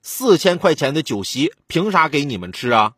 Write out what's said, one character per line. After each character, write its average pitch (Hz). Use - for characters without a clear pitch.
四 226
千 180
块 170
钱 139
的 156
酒 101
席， -
凭 190
啥 160
给 143
你 123
们 90
吃 123
啊？ 110